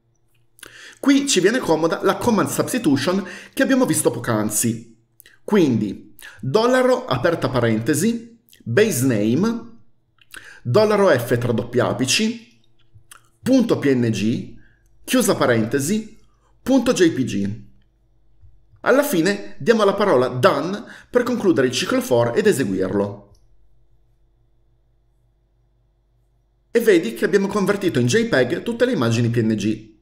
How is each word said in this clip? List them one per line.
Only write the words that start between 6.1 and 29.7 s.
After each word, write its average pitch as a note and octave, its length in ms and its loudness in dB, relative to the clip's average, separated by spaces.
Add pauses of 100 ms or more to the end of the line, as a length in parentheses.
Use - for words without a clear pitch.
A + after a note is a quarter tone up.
dollaro B3 640 2
aperta E3 420 0
parentesi, B2 920 -2 (200)
base C3 440 0
name, C3+ 720 0 (880)
dollaro G3+ 440 4 (100)
F A#2+ 200 -2
tra A#2 160 -2
doppi A2 260 -2
apici, B2+ 840 -2 (800)
punto A3 380 2
P A#2 60 -2
N B2 240 2
G, A2 500 -4 (440)
chiusa A#3 320 0
parentesi, C3+ 800 -2 (460)
punto B3+ 320 2
J E3 160 4
P B2+ 140 -2
G. G2+ 400 -6 (1160)
Alla C4+ 220 4
fine G3+ 540 -2
diamo G#3+ 260 2
la G3+ 120 2
parola D3+ 320 2
done D3 560 0 (260)
per B3 140 0
concludere G#3 440 0
il A#2+ 60 -4
ciclo F3+ 260 -2
for A#2 360 0
ed G#3 100 0
eseguirlo. G2+ 840 -2 (3500)
E A#3 80 0
vedi A3 340 2
che - 120 -4
abbiamo G3 220 -4
convertito G3 520 -2
in A#2+ 60 2
J A3 220 0
peg C3+ 360 -2
tutte A#3 220 -2
le B3+ 80 -2
immagini A#2 360 0
P A#2 120 0
N A2 140 0
G. G#2 340 -6 (120)